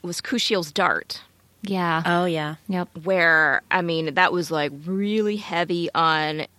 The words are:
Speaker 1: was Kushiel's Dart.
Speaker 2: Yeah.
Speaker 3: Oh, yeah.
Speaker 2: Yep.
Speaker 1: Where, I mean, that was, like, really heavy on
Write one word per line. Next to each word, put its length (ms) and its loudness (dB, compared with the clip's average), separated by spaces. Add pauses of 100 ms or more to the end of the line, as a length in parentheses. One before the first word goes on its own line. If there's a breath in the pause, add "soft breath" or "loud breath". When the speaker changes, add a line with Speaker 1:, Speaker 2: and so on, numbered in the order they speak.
Speaker 1:
was 180 -6
Kushiel's 500 0
Dart. 520 0 (400)
Speaker 2:
Yeah. 420 0
Speaker 3:
Oh, 220 2
yeah. 300 -4 (120)
Speaker 2:
Yep. 200 -4 (160)
Speaker 1:
Where, 680 4
I 100 2
mean, 360 -2
that 180 4
was, 160 -2
like, 200 0 (140)
really 520 0
heavy 580 -2
on 520 2 (120)